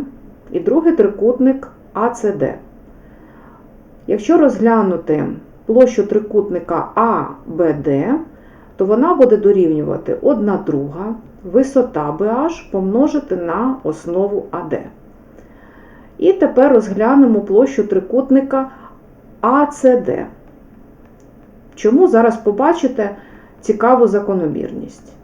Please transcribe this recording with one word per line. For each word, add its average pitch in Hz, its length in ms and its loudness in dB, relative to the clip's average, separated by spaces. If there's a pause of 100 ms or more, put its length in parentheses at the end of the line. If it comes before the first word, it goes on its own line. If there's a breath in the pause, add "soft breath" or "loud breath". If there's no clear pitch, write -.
(520)
і 180 80 -4
другий 311 360 0
трикутник 247 720 0 (260)
А 226 160 -2
Ц 208 220 -4
Д. - 240 -4 (1500 loud breath)
Якщо 247 300 0
розглянути 202 880 0 (380)
площу 233 380 4
трикутника 196 920 -2
А 208 280 0 (240)
Б 160 260 -2
Д, 147 420 -2 (600 loud breath)
то 190 100 -2
вона 247 280 2
буде 240 240 4
дорівнювати 165 840 0
одна 208 360 0
друга 160 580 -6 (360)
висота 247 600 0
Б 190 180 -2
Аш 294 320 -4
помножити 226 760 -2
на 185 480 -4
основу 180 680 -4
А 175 100 -8
Д. 156 220 -8 (1300 loud breath)
І - 160 4
тепер 277 400 4
розглянемо 220 680 4
площу 208 420 2
трикутника 269 840 0 (720 loud breath)
А 269 240 2
Ц 262 320 2
Д. - 280 -4 (1500)
Чому, 277 320 4
зараз 226 300 4
побачите 240 800 -2 (460 loud breath)
цікаву 226 460 2
закономірність. 196 1040 -4 (100)